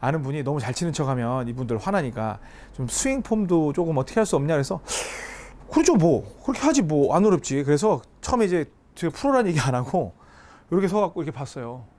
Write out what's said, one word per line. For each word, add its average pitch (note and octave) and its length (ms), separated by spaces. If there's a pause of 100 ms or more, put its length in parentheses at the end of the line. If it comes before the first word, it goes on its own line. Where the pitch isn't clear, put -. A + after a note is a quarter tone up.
아는 C#3+ 200
분이 C#3 220
"너무 C#3+ 160
잘 B2 140
치는 E3+ 200
척하면 B2+ 540
이분들 A#2+ 300
화나니까 A2+ 640 (340)
좀 C3 160
스윙 C4+ 340
폼도 F3 500
조금 E3 240
어떻게 C3+ 220
할 A3 60
수 G3 100
없냐?" D3 180
그래서 D3 280 (920)
"그렇죠 D#4+ 240
뭐. D#3+ 280 (220)
그렇게 - 140
하지 C#4+ 220
뭐. D3+ 340
안 F#3 100
어렵지." D3 380
그래서 D3 380 (200)
처음에 A#3 240
이제 F3 240 (260)
제가 E3 200
프로란 C4+ 320
얘기 D#3+ 140
안 B2+ 140
하고 B2 380 (560)
이렇게 F#3+ 200
서갖고 F3+ 340
이렇게 D3+ 120
봤어요. B2+ 500 (140)